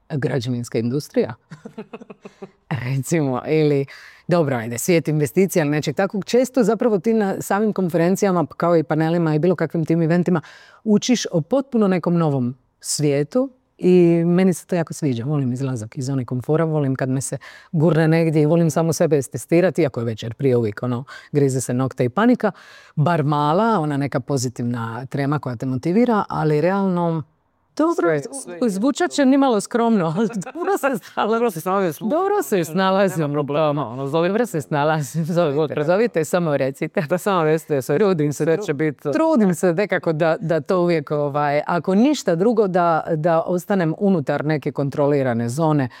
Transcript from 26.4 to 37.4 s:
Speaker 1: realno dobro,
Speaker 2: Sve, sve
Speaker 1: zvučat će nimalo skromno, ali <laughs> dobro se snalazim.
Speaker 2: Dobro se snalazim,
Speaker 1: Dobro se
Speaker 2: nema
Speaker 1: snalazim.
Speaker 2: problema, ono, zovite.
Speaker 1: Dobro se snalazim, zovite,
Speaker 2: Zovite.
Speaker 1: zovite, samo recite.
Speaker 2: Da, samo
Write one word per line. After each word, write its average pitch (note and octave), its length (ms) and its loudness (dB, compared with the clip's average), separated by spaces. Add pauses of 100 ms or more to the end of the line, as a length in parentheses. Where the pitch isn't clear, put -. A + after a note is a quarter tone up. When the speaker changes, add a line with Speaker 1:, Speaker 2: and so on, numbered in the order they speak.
Speaker 1:
realno F3 640 0 (540)
dobro, E4 440 0
Speaker 2:
Sve, A#3 380 -12
sve B3 100 0
Speaker 1:
zvučat A#3+ 420 -2
će C#4+ 140 2
nimalo C4 360 4
skromno, A3+ 560 0
ali A3 100 0 (140)
<laughs> - 40 -10
dobro E4+ 320 -2
se C4+ 240 -2
snalazim. - 280 -4
Speaker 2:
Dobro A#3 220 0
se D#3+ 100 -8
snalazim, F#3 480 -2
Speaker 1:
Dobro F#4+ 340 0
se - 120 -4
Speaker 2:
nema E3+ 100 0
Speaker 1:
snalazim. F#3+ 640 0
Speaker 2:
problema, D3 560 0
ono, C3 200 -8
zovite. E3 220 0
Speaker 1:
Dobro A3 160 0
se E3 160 -4
snalazim, D#3 640 -2
zovite, D#3+ 300 0
Speaker 2:
Zovite. D3 280 0
Speaker 1:
zovite, F3 420 0
samo E3 320 0
recite. C#3 440 -4
Speaker 2:
Da, D#3 160 -2
samo F3+ 260 0